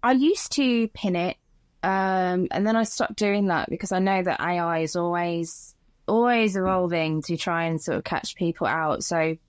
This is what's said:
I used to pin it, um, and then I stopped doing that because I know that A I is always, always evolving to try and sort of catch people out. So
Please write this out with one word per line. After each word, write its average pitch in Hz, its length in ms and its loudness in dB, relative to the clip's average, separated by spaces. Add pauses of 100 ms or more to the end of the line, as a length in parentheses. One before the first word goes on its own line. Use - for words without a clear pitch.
I 240 100 2
used 285 400 2
to 240 360 2
pin 190 280 -2
it, 175 200 -2 (460)
um, 185 680 0
and 196 160 0
then 220 100 2
I 226 80 4
stopped - 320 -4
doing 202 300 2
that 170 240 0
because - 220 -6
I 185 60 0
know 190 240 2
that 175 180 -2
A 175 180 -2
I 170 220 0
is 160 160 -2
always, 175 800 -2 (320)
always 226 500 2
evolving 175 680 0
to 165 140 -4
try 165 280 -2
and 165 160 0
sort - 180 -2
of - 60 -4
catch - 320 -6
people 170 300 -2
out. 156 360 0
So 160 340 0 (120)